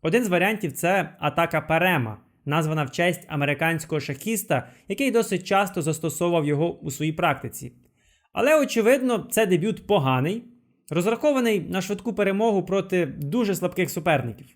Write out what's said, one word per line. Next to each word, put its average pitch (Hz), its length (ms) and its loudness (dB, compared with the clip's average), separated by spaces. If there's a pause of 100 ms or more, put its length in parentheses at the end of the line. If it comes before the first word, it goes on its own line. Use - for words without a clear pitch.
Один 220 220 2
з 214 40 -2
варіантів — 180 440 0
це 175 480 0
атака 160 400 0
Парема, 160 580 0 (260)
названа 156 400 0
в 135 60 -6
честь 175 380 -2
американського 151 720 -2
шахіста, 143 680 -4 (200)
який 262 220 0
досить 226 340 0
часто 190 380 0
застосовував 160 640 0
його 147 340 0
у 165 100 -8
своїй 156 220 -4
практиці. 143 600 -4 (600)
Але, 294 280 4
очевидно, 240 580 2 (120)
це 214 160 2
дебют 185 400 0
поганий, 151 580 2 (460)
розрахований 226 720 2
на 175 200 -4
швидку 202 320 -6
перемогу 196 500 2
проти 185 440 0
дуже 185 480 -2
слабких 180 360 -2
суперників. 143 640 -2